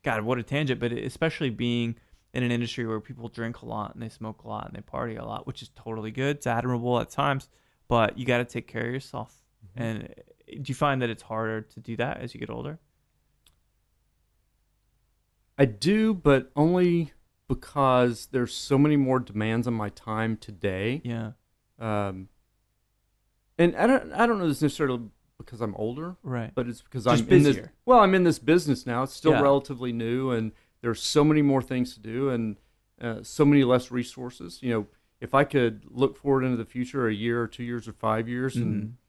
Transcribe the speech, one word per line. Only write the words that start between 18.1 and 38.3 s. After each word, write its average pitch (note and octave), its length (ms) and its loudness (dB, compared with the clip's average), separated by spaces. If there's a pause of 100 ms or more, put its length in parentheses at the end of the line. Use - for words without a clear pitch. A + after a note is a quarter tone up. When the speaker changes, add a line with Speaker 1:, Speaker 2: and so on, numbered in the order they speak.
Speaker 2:
there's B2 240 -2
so - 240 0
many D3 180 6
more C3 220 2
demands A2 480 -2
on A#2+ 80 -2
my G#2 160 -4
time A2 460 -4
today. G2+ 680 -6
Speaker 1:
Yeah. A#2 280 -8 (460)
Speaker 2:
Um, G2+ 500 -4 (1300)
and F3 180 4
I G#3 100 2
don't, - 260 2
I A#3 140 2
don't A3+ 120 0
know F3 100 0
this C#3+ 140 0
necessarily C3+ 380 0 (360)
because - 240 -18
I'm G#2 140 -4
older, D3 480 -8
Speaker 1:
Right. A#2+ 320 -6
Speaker 2:
but A#2+ 140 -4
it's A#2 140 -10
because A#2+ 220 -10
Speaker 1:
Just A#2+ 200 4
Speaker 2:
I'm - 40 -8
in F3+ 140 10
this, C#3+ 140 4
Speaker 1:
busier. - 160 -12 (120)
Speaker 2:
well, B3 160 8
I'm F#3+ 140 6
in F3+ 100 4
this E3+ 140 4
business D3 480 2
now. B2 160 -2
It's C3+ 100 -6
still D#3 200 2
Speaker 1:
Yeah. C3 100 4
Speaker 2:
relatively C#3 500 2
new, A#2+ 380 -2
and A2+ 220 -2 (280)
there's A#2 220 -2
so D3 220 4
many D3+ 180 6
more C3+ 200 4
things B2+ 320 -4
to A2 60 -20
do, A#2+ 300 -4
and, A2+ 260 -2 (440)
uh, A2+ 220 -8
so - 220 0
many C#3+ 200 8
less B2 260 2
resources. B2 720 -10
You B2 100 -4
know, G#2+ 140 -2 (340)
if A#2+ 140 -6
I C#3+ 100 6
could A#2+ 460 0
look B2 260 0
forward C3+ 280 0
into B2+ 120 0
the A2+ 80 -6
future B2 420 -4
a A2 80 0
year A#2 280 -2
or A2+ 60 -4
two A#2+ 160 -12
years A#2+ 240 -8
or G#2 40 -14
five A2+ 360 -2
years, B2+ 280 -4